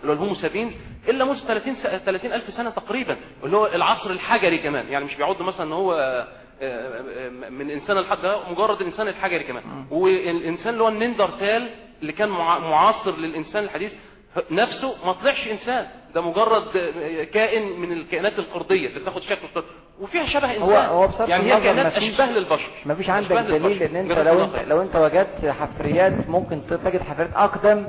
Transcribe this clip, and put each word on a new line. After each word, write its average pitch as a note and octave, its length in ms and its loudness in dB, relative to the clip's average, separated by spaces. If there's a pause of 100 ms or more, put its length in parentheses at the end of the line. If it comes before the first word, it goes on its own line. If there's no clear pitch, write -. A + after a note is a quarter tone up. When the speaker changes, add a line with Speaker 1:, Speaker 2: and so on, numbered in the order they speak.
Speaker 1:
اللي C#3+ 100 0
هو D3 40 2
الهومو F#3+ 180 -2
سابينز G3 400 -4 (360)
إلا C4 160 2
منذ C4+ 220 -4
ثلاثين A3+ 280 -2
س-، - 120 -6 (180)
ثلاثين G3 280 -2
ألف A3+ 200 -6
سنة A#3+ 160 -6
تقريبا، G#3 480 -6 (260)
اللي D#3+ 140 2
هو G#3+ 80 4
العصر F3 440 0
الحجري F#3 480 2
كمان، C#3+ 300 -4
يعني C#3 180 -4
مش C#3+ 100 -10
بيعد F3 260 -2
مثلا F#3 260 -4
إن D#3 60 -6
هو، F3+ 200 0
آه، C3 340 -2 (340)
آه، B2 400 -8 (240)
آه، B2 240 -14
من C#3 220 -8
إنسان D3+ 260 -2
الحجر، F#3+ 420 -2 (120)
مجرد G3+ 300 0
الإنسان G3 260 -4
الحجري F3+ 360 -2
كمان. B2 220 -10
Speaker 2:
مم. C3+ 260 -12
Speaker 1:
والإنسان F3 840 0
اللي A3+ 100 2
هو A3+ 40 6
النيندرتال A3 800 0 (320)
اللي D#3 120 -6
كان G#3 160 0
مع-، E3+ 300 2
معاصر E3+ 580 4
للإنسان D#3+ 460 -4
الحديث G3 300 -6 (580)
نفسه A#3 440 0 (100)
ما F#3 80 0
طلعش B3 340 0
إنسان، A3 400 -4 (280)
ده E3 60 0
مجرد G#3+ 420 2 (680)
كائن G#3 460 0
من F3 120 -6
الكائنات F3 480 -4
القردية F3 480 0
اللي C#3 120 -10
بتاخد F#3 220 -8
شكل F#3+ 340 -4
قرد، E3 80 -4 (380)
وفيها D4+ 240 -4
شبه C#4 260 0
إنسان. G#3+ 100 -4
Speaker 2:
هو، G3 140 6
هو F3+ 320 6
بصرف A3+ 220 0
Speaker 1:
يعني A3 140 4
هي - 40 2
Speaker 2:
النظر A3 160 6
Speaker 1:
كائنات B3 220 4
Speaker 2:
ما - 40 2
فيش، G#3+ 200 0
Speaker 1:
أشبه C4 160 2
للبشر. G#3 460 0 (140)
Speaker 2:
ما D3 100 0
فيش F3+ 140 -4
Speaker 1:
أشبه F#3+ 280 2
Speaker 2:
عندك A3 140 0
Speaker 1:
للبشر. D#3 60 4
Speaker 2:
دليل F#3 260 2
إن D3+ 120 0
أنت E3 160 0
Speaker 1:
جزاك E3 140 4
Speaker 2:
لو E3 80 8
Speaker 1:
الله F#3+ 120 6
Speaker 2:
أنت، F#3+ 100 -4
Speaker 1:
خير. A#2+ 120 -4
Speaker 2:
لو D#3 140 4
أنت F#3+ 140 -2
وجدت E3 500 4
حفريات D3+ 840 2
ممكن E3 380 0
ت-، - 60 -2
تجد F3+ 280 0
حفريات D#3 340 -4
أقدم، G3+ 540 4